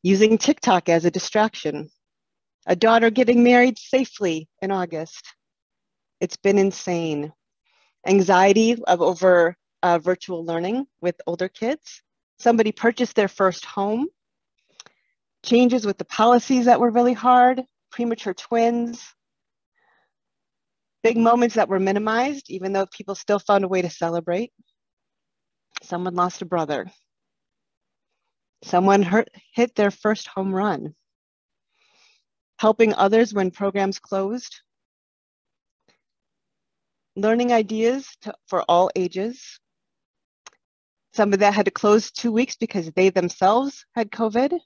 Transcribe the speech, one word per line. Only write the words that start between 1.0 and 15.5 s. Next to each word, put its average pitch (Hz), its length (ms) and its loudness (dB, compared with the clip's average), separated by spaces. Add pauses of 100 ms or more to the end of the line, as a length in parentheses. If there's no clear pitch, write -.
a 175 40 2
distraction. 156 800 -4 (760)
A 180 100 0
daughter 226 320 4
getting 240 340 2
married 247 360 4
safely 185 720 -4 (100)
in 190 100 -6
August. 170 640 -8 (880)
It's - 160 -6
been 202 220 2
insane. 165 720 -4 (760)
Anxiety 196 760 4
of 175 160 0
over, 175 560 2 (260)
uh, 175 160 2
virtual 175 460 -6
learning 180 420 -4 (140)
with 175 260 -4
older 175 220 -6
kids. - 540 -8 (360)
Somebody 226 320 2
purchased 233 460 -2
their 202 120 2
first 190 360 -2
home. 214 440 -4 (1300)
Changes 240 440 2